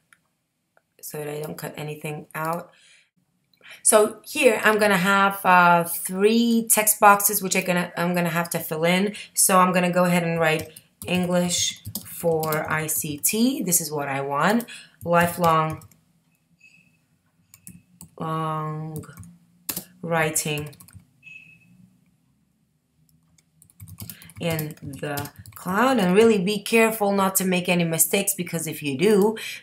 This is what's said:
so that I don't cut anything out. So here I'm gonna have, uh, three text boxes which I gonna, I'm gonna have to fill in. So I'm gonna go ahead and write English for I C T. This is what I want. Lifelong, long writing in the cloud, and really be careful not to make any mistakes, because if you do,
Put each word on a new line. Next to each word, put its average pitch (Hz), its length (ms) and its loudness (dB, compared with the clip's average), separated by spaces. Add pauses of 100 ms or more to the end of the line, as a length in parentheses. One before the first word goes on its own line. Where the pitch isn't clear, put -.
(1000)
so - 200 -14
that 147 80 -10
I 151 140 -8
don't 170 180 -10
cut - 180 -12
anything 151 560 -10
out. 160 380 -6 (1120)
So 214 420 2
here 220 380 2
I'm 214 160 2
gonna 208 180 4
have, 196 480 2
uh, 175 380 6
three 226 880 2
text - 280 2
boxes 202 440 4
which 190 120 -4
I 190 60 2
gonna, 180 340 -2
I'm 175 200 0
gonna 175 140 0
have 170 200 -2
to 170 80 -4
fill 160 260 -4
in. 185 300 2 (220)
So 185 240 4
I'm 185 140 4
gonna 180 200 0
go 180 120 4
ahead 175 180 2
and 165 160 -2
write 160 320 0 (340)
English 175 760 -2 (200)
for 156 680 -2
I 156 160 -2
C 147 320 -6
T. 247 420 0
This 180 180 0
is 151 120 -6
what 143 160 -6
I 139 140 -4
want. 156 440 0 (400)
Lifelong, 170 800 2 (2250)
long 156 840 -6 (1000)
writing 156 720 -4 (3750)
in 156 420 -4
the 143 480 -8 (260)
cloud, 226 440 0
and 180 160 2
really 220 240 6
be 202 240 -2
careful 220 480 2
not 190 240 0
to 190 80 0
make 180 240 0
any 175 160 2
mistakes, 165 500 0
because 170 320 -6
if 151 160 -10
you 139 160 -4
do, 208 380 4 (280)